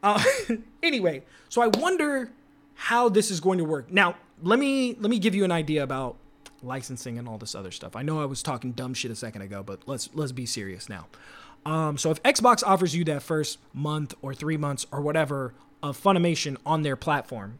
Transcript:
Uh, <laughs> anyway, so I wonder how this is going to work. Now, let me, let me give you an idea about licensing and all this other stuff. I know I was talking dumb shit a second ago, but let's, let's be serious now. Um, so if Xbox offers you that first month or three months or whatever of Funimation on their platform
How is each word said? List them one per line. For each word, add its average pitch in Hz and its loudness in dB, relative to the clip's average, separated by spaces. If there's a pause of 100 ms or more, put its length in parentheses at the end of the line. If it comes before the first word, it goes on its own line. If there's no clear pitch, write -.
Uh, 208 4 (300)
<laughs> - -8
anyway, 185 0 (260)
so 233 2
I 233 6
wonder 285 0 (440)
how 240 2
this 208 2
is 180 -4
going 185 2
to 175 2
work. 151 -4
Now, 185 4 (280)
let 214 4
me, 269 2
let 208 0
me 240 4
give 196 4
you 196 2
an 185 4
idea 151 2
about 131 -4 (440)
licensing 127 -8
and 120 -8
all 110 -10
this - -10
other 95 -10
stuff. - -12
I 117 -6
know 156 -2
I 147 -2
was 135 -6
talking 127 -6
dumb 127 -8
shit 123 -6
a 113 -8
second 107 -10
ago, 98 -10
but 101 -12
let's, 135 -8
let's 151 -4
be 123 -8
serious 98 -8
now. 92 -12 (580)
Um, 156 0
so 160 2
if 147 -2
Xbox 247 6
offers 185 4
you 175 2
that 147 -2
first 156 -2 (160)
month 151 -4
or 135 -8
three 156 -2
months 147 -4
or 139 -4
whatever 143 0 (260)
of - -6
Funimation 170 2
on 156 2
their 139 0
platform 123 -4